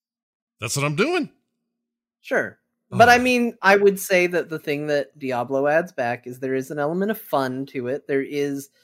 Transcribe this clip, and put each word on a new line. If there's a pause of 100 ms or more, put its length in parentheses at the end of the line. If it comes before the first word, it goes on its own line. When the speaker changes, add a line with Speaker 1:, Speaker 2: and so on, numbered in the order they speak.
(600)
Speaker 1:
That's
what
I'm
doing. (920)
Speaker 2:
Sure. (320)
But
I
Speaker 1:
Oh.
Speaker 2:
mean,
I
would
say
that
the
thing
that
Diablo
adds
back
is
there
is
an
element
of
fun
to
it.
There
is, (140)